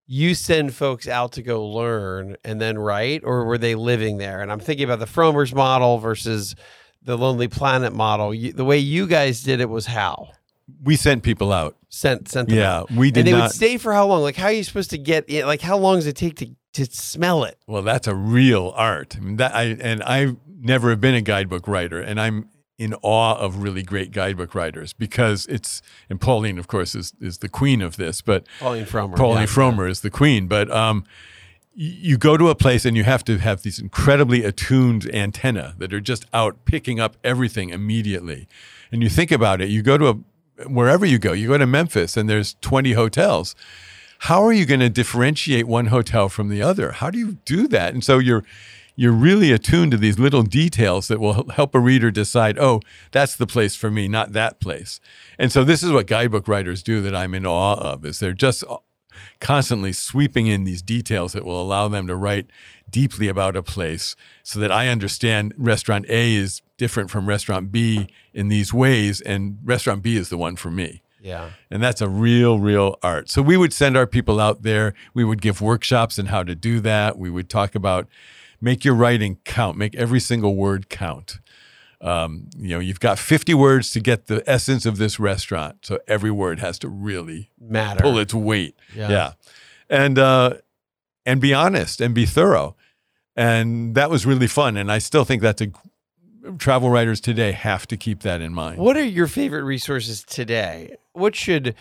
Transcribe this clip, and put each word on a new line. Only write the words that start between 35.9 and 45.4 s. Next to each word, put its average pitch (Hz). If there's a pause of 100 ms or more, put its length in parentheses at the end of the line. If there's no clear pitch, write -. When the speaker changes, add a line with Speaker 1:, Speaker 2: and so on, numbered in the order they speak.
Speaker 2:
are 104
just 113
out 113
picking 127
up 113
everything 120
immediately. 95 (420)
And 117
you 110
think 156
about 107
it, 98
you 107
go 135
to 147
a, 110 (540)
wherever 139
you 127
go, 95
you 104
go 143
to 135
Memphis 127
and 107
there's 107
twenty 131
hotels. 113 (640)
How 180
are 226
you 202
gonna 127
differentiate 120